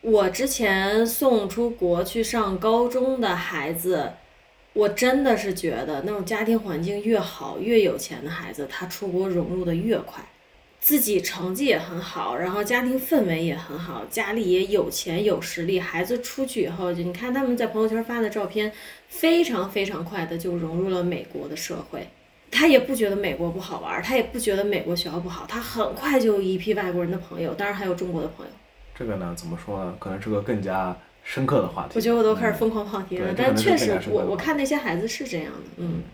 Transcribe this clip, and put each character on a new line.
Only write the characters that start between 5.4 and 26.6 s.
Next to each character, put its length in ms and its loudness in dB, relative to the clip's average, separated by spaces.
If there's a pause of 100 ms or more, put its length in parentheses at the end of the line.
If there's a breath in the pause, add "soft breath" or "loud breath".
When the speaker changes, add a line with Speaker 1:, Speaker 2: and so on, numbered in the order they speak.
Speaker 1:
觉 200 -2 (120)
得 220 -4
那 40 -2
种 140 -4
家 180 -2
庭 160 4
环 240 -4
境 200 -2
越 180 4
好、 380 -8
越 220 4
有 180 2
钱 260 -10
的 60 -8
孩 200 -8
子， 200 -8
他 160 -8
出 220 -8
国 200 0
融 200 0
入 140 -2
的 120 0
越 240 0
快。 260 -10 (540)
自 200 4
己 220 2
成 340 -4
绩 120 0
也 120 4
很 220 -6
好， 340 -4
然 160 -2
后 140 -2
家 160 2
庭 180 0
氛 280 4
围 180 0
也 100 0
很 240 -10
好， 320 -8
家 220 -4
里 180 0
也 160 6
有 220 2
钱 340 -2
有 160 4
实 260 -6
力， 140 2
孩 240 -2
子 200 0
出 240 -4
去 160 -2
以 60 0
后， 260 -2
就 80 -4
你 100 -2
看 220 -4
他 100 0
们 100 2
在 120 0
朋 160 0
友 40 4
圈 160 0
发 200 -2
的 80 0
照 160 -4
片， 260 -2 (360 loud breath)
非 360 4
常 240 0
非 160 0
常 180 -4
快 220 -4
的 140 -6
就 180 -2
融 220 -2
入 100 0
了 160 0
美 260 -2
国 160 -8
的 80 -8
社 220 -8 (140)
会。 180 -10 (440)
他 140 6
也 140 10
不 160 -2
觉 120 2
得 60 0
美 200 0
国 140 -2
不 120 -4
好 200 -10
玩， 220 -6
他 140 0
也 60 4
不 160 -4
觉 180 0
得 80 2
美 160 0
国 160 -2
学 120 -4
校 120 -4
不 80 -6
好， 180 -10
他 140 -6
很 340 -2
快 240 2
就 140 6
有 80 4
一 180 0
批 160 0